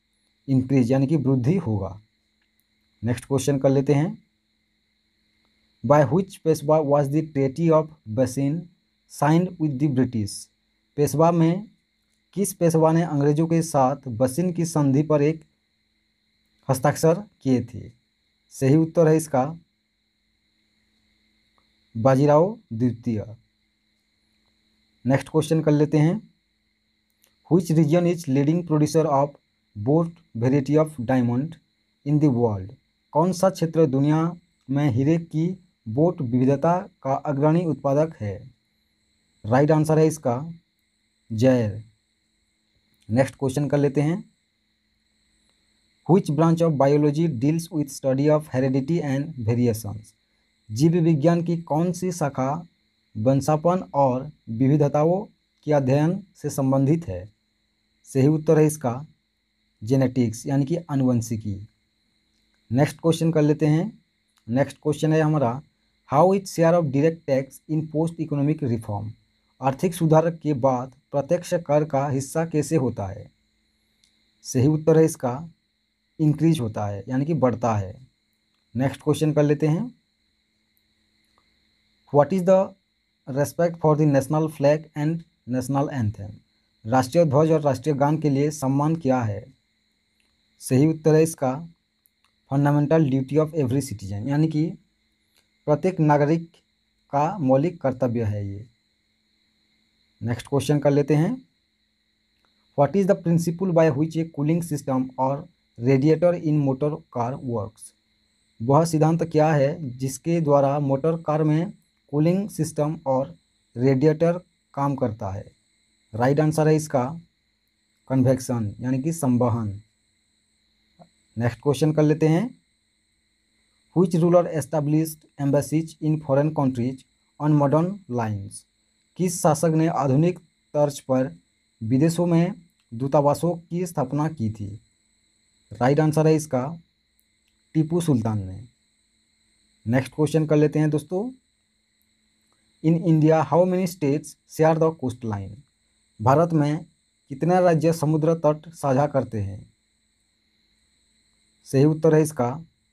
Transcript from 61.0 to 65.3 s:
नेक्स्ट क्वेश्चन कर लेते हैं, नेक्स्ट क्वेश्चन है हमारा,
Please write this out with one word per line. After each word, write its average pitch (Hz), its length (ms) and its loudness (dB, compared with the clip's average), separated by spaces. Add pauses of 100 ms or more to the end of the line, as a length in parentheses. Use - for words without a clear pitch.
नेक्स्ट 139 280 0
क्वेश्चन 165 320 0
कर 156 100 2
लेते 151 240 2
हैं, 165 320 0 (500)
नेक्स्ट 127 340 -2
क्वेश्चन 151 300 0
है 160 80 2
हमारा, 147 420 0 (520)